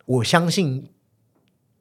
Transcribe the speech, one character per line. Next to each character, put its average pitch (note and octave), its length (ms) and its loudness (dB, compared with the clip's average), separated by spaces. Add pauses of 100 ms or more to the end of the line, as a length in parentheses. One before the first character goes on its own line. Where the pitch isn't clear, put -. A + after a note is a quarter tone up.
我 B2+ 180 0
相 E3+ 260 2
信 C#3+ 400 -2 (920)